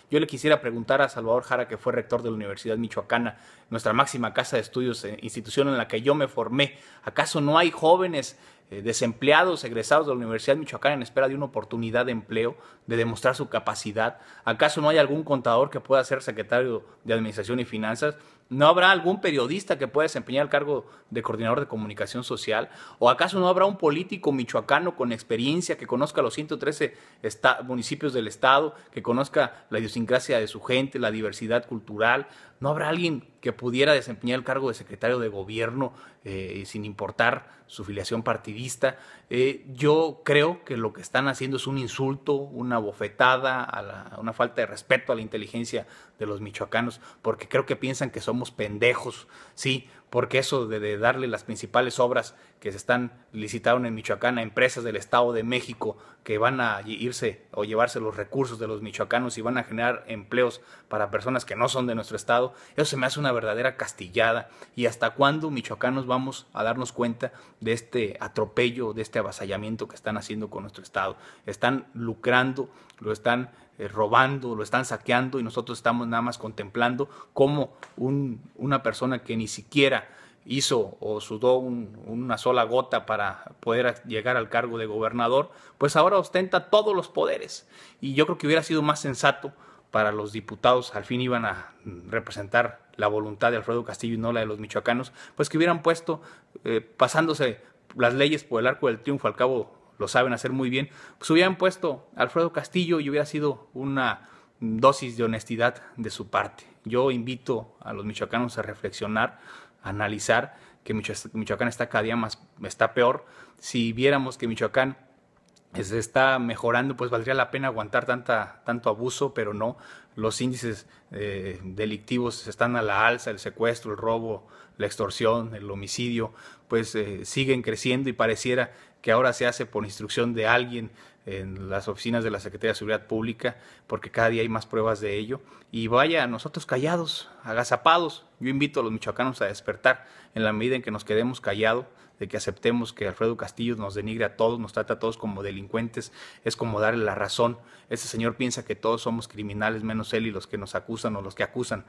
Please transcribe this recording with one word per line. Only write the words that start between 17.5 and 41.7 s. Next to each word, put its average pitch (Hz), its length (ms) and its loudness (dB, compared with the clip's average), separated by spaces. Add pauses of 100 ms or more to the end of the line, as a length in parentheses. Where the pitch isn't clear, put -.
y 120 60 -2
Finanzas? 113 500 -2 (340)
¿No 143 180 6
habrá 180 240 8
algún 185 280 2
periodista 151 600 0
que 135 80 -2
pueda 151 160 2
desempeñar 139 400 -2
el 143 60 -6
cargo 143 360 0 (240)
de 117 140 -4
coordinador 113 380 0
de 139 60 -6
comunicación 107 560 -6
social? 110 460 -2 (300)
¿O 120 100 8
acaso 180 300 4
no 180 80 4
habrá 185 180 6
un 196 120 2
político 165 540 0
michoacano 135 640 2
con 123 160 -2
experiencia 135 640 -2
que - 100 -14
conozca 143 340 0
los 117 140 0
ciento 151 240 -6
trece 143 360 -2 (280)
esta-, 123 400 2
municipios 127 500 -4
del 113 140 -2
estado, 139 480 4 (160)
que 110 100 -10
conozca 127 680 0
la 110 100 -2
idiosincrasia 117 600 0
de 107 80 -2
su - 140 -12
gente, 131 380 0
la 113 100 0
diversidad 110 560 -2
cultural? 113 600 0 (320)
¿No 139 100 -2
habrá 151 200 -2
alguien 165 380 -2 (140)
que 120 120 -2
pudiera 127 400 2
desempeñar 123 460 -2
el 123 60 -10
cargo 135 220 -2
de 113 60 -2
secretario 120 460 -2
de 113 100 -2
gobierno, 110 640 -4 (300)
eh, 98 420 -8
sin 104 200 -8
importar 104 640 0 (160)
su - 180 -14
filiación 101 400 -4
partidista? 120 760 -2 (320)
Eh, 131 440 0
yo 151 500 2
creo 151 400 2
que 127 140 -8
lo 110 160 -4
que - 80 -18
están 131 260 0
haciendo 131 300 -4
es 123 100 -6
un 135 100 -2